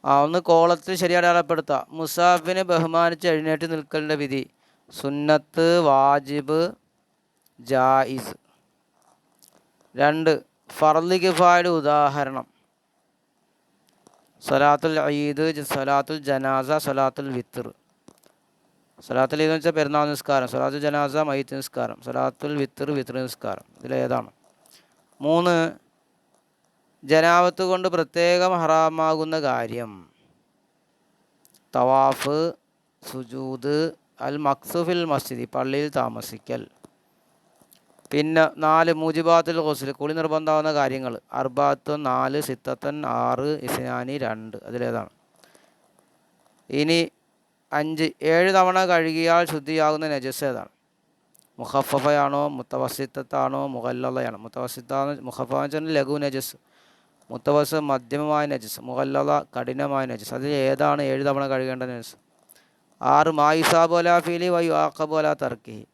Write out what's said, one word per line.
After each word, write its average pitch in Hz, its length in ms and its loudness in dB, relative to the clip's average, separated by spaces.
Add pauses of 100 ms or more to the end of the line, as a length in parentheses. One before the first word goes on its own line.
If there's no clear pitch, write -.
ആ, - 20 0 (160)
ഒന്ന് 170 140 0 (100)
കോളത്തിൽ 170 420 4 (100)
ശരി 175 180 2
അടയാളപ്പെടുത്താം. 165 680 2 (120)
മുസാഫിനെ 175 760 2
ബഹുമാനിച്ച് 165 600 2
എഴുന്നേറ്റ് 156 400 0
നിൽക്കലിൻ്റെ 151 500 -4
വിധി. 135 200 -4 (580)
സുന്നത്ത്, 151 680 2 (200)
വാജിബ്, 139 760 2 (1080)
ജായിസ്. 131 640 2 (1700)
രണ്ട്, 156 280 4 (460)
ഫർള് 165 460 4
കിഫായയുടെ 175 460 4 (100)
ഉദാഹരണം. 143 680 0 (2000)
സ്വലാത്തുൽ 147 500 4 (280)
ഈദ്, 147 200 -2 (120)
ജ-, 143 160 -10
സ്വലാത്തുൽ 139 440 -2 (120)
ജനാസ, 135 400 0 (180)
സ്വലാത്തുൽ 135 500 -2
വിത്ർ. 120 300 -10 (1400)
സ്വലാത്തുൽ 131 360 0
ഈദ് 156 80 4
എന്ന് 160 80 2
വെച്ചാൽ 160 180 0
പെരുന്നാൾ 147 340 2
നിസ്കാരം, 135 400 0
സ്വലാത്തുൽ 135 320 -2
ജനാസ 147 460 0
മയ്യിത്ത് 139 320 -4
നിസ്കാരം, 117 440 -6
സ്വലാത്തുൽ 131 560 -4
വിത്ർ 139 280 -6 (100)
വിത്ർ 123 240 -8
നിസ്കാരം. 117 420 -10 (140)
ഇതിലേതാണ്? 127 500 -4 (960)
മൂന്ന്, 170 300 4 (1600)
ജനാബത്ത് 170 600 4
കൊണ്ട് 185 240 0
പ്രത്യേകം 175 580 2 (100)
ഹറാമാകുന്ന 160 720 2 (100)
കാര്യം. 117 460 -4 (1800)
തവാഫ്, 135 640 2 (680)
സുജൂദ്, 131 720 -6 (480)
അൽ 143 100 -4 (100)
മക്സു 143 420 -2
ഫിൽ 180 140 0 (100)
മസ്ജിദ്, 127 420 -4
പള്ളിയിൽ 135 420 -2
താമസിക്കൽ. 117 640 -6 (1500)
പിന്നെ 156 320 4 (200)
നാല്, 165 360 4
മൂജിബാത്തുൽ 165 580 2 (100)
ഗുസ്ൽ, 139 220 -4 (100)
കുളി 151 200 -4
നിർബന്ധമാവുന്ന 156 600 0
കാര്യങ്ങൾ. 131 360 -2 (240)
അർബാത്തുൻ 139 600 0 (100)
നാല്, 131 380 0
സിത്തത്തൻ 135 500 -8 (240)
ആറ്, 123 280 -2 (180)
ഇസ്നാനി 127 480 -6 (100)
രണ്ട്. 110 320 -10 (100)
അതിലേതാണ്? 117 440 -6 (1700)
ഇനി 165 180 2 (800)
അഞ്ച്, 156 280 -2 (240)
ഏഴ് 175 240 4
തവണ 185 240 4 (100)
കഴുകിയാൽ 165 600 2
ശുദ്ധിയാകുന്ന 156 600 -2
നജസ് 131 360 -6
ഏതാണ്? 120 220 -8 (880)
മുഖഫഫയാണോ, 139 800 0 (160)
മുത്തവസിത്തത്താണോ, 131 1040 -6 (140)
മുഗല്ലളയാണോ? 123 680 -6
മുത്തവസിത്താന്ന്, 127 720 -6 (140)
മുഖഫഫ 123 240 -8
എന്ന് 139 160 -2
വെച്ചാൽ 156 300 -6
ലഘു 139 260 -2
നജസ്, 135 320 -8 (720)
മുത്തവസ് 147 480 0 (120)
മധ്യമമായ 143 640 -2
നജസ്, 117 360 -10
മുഗല്ലള 139 500 0 (160)
കഠിനമായ 135 580 -4
നജസ്. 107 260 -10
അതിൽ 139 140 -4 (140)
ഏതാണ് 143 340 2 (120)
ഏഴ് 135 160 -2
തവണ 139 240 -2
കഴുകേണ്ട 131 300 -4 (100)
നജസ്? 117 220 -14 (1000)
ആറ്, 156 260 6
മാ 147 80 6 (120)
യുസാബു 165 420 4
അലാ 175 160 4 (100)
ഫീലി 175 280 -2
വ 170 120 2
യുആഖബു 156 540 -2
അലാ 151 100 0 (140)
തർക്കിഹി 113 480 -12